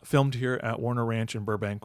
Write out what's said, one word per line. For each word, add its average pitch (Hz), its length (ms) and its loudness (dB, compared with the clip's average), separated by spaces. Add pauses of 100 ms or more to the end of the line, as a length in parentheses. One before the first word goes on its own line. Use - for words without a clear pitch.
filmed 139 320 4
here 123 260 0
at 113 180 -2
Warner 120 260 0
Ranch 113 300 0
in 107 80 -4
Burbank. 104 420 -2